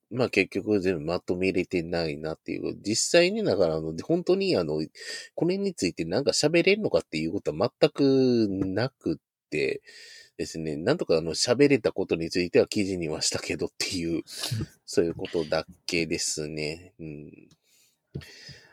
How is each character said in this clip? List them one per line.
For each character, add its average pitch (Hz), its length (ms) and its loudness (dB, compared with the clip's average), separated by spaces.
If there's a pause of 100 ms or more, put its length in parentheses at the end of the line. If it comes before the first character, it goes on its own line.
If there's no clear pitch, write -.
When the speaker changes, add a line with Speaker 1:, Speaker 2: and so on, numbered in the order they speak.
(100)
Speaker 1:
ま 117 160 0
あ、 - 20 -4
結 92 220 2
局 101 300 0
全 90 180 2
部 73 60 -6
ま 87 160 -2
と - 160 -2
め 92 160 2
れ 90 140 0
て 87 160 -2
な 85 260 -2
い 73 80 -4
な 78 180 -6
っ - 60 -12
て - 120 -8
い - 60 -6
う。 - 220 -6
実 117 400 2
際 175 120 4
に、 220 120 -2
だ 117 120 2
か 92 120 4
ら、 80 80 0
あ 80 40 -2
の、 80 120 -4 (100)
本 175 220 0
当 180 120 4
に、 190 200 0
あ 90 80 2
の、 76 160 -2 (540)
こ 156 120 0
れ 185 120 0
に 196 160 -2
つ - 120 0
い 82 80 -2
て 82 100 -4
な 90 160 0
ん 143 40 -2
か 180 60 2
喋 170 340 2
れ 190 120 4
ん 220 60 -4
の 151 80 -2
か 87 80 2
っ 80 60 -2
て - 140 -6
い 78 80 0
う 82 60 -4
こ 98 80 -4
と 76 120 -4
は 90 280 -2
全 151 100 6
く 131 580 4
な 95 400 -2
く - 260 -4
っ - 20 -4 (340)
て - 320 -2 (540)
で 80 100 -6
す 82 120 -10
ね。 80 180 -4
な 95 180 0
ん - 20 0
と - 100 -6
か、 85 120 4
あ - 20 0
の、 80 140 -4
喋 123 340 4
れ 135 120 4
た 87 100 0
こ 92 160 -2
と - 80 -2
に 82 160 -2
つ 92 100 0
い 90 120 0
て - 80 8
は 101 80 4
記 107 160 -2
事 92 140 -2
に 82 100 -4
は 78 120 -4
し - 100 -2
た - 100 -4
け 90 160 -6
ど 82 100 -4
っ - 100 -8
て - 200 -4
い 82 220 -2
う、 - 80 -4
Speaker 2:
<laughs> - 600 -8
Speaker 1:
そ - 160 2
う - 20 2
い 85 40 0
う 82 60 -4
こ 95 120 -10
と 82 180 -2
だ 80 220 -2 (200)
け 82 200 0
で 82 140 -2
す - 280 -4
ね。 78 520 -8
う 82 40 -12
ん。 73 440 -14 (1200)